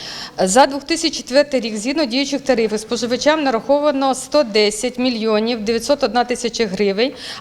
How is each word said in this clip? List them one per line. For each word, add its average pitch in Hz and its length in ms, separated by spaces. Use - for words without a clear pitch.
За 214 220
дві 277 200
тисячі 320 320
четвертий 269 420
рік, 220 180
згідно 277 280
діючих 269 360
тарифів, 220 380
споживачам 247 640
нараховано 269 720
сто 294 280
десять 208 560
мільйонів 226 600
дев'ятсот 233 420
одна 240 200
тисяча 233 420
гривень, 190 460